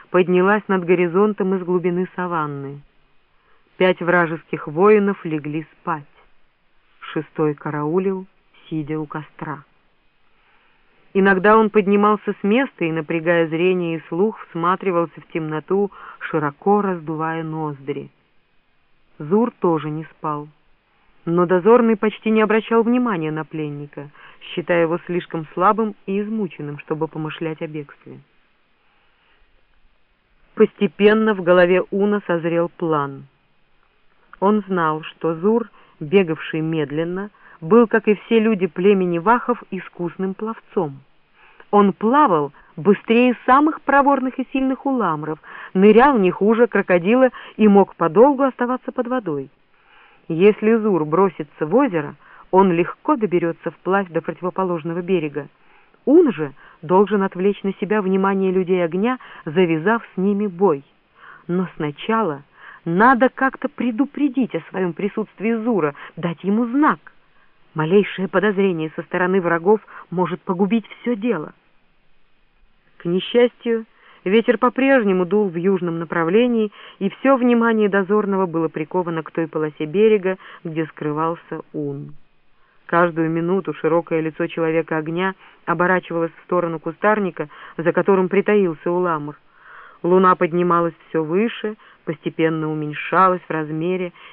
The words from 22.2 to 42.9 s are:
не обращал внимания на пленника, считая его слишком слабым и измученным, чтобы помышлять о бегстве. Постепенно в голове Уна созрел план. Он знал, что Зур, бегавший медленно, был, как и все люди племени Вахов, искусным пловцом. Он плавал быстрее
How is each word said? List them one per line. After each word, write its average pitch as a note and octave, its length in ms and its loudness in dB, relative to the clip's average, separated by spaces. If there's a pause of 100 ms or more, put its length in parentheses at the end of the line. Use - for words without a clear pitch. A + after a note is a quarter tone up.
не A3 120 4
обращал G#3+ 420 2
внимания A3 480 0
на D#3 140 -6
пленника, D3 640 -10 (320)
считая E3+ 420 -2
его E3 220 -2
слишком E3 480 -6
слабым G#3 420 0 (100)
и G3 160 -4
измученным, F3 580 -8
чтобы D#3 280 -6
помышлять D#3 540 -8
о E3 60 -10
бегстве. C#3+ 520 -16 (2250)
Постепенно G#3+ 800 2
в F#3 80 -4
голове F3+ 500 4
Уна G3+ 360 0
созрел E3+ 420 -2
план. C#3+ 560 -4 (1120)
Он G3+ 280 2
знал, D#3+ 340 -2
что E3 340 -6
Зур, G#3+ 340 0 (300)
бегавший D#3+ 640 -2
медленно, D#3+ 680 -4 (280)
был, G#3 280 4
как A3 200 0
и G#3+ 80 4
все - 240 0
люди G#3+ 280 0
племени F3+ 500 2
Вахов, A#3 540 0
искусным F#3 640 -8
пловцом. F#3+ 640 -8 (720)
Он G3+ 220 6
плавал G#3 600 2 (220)
быстрее A3+ 600 2 (100)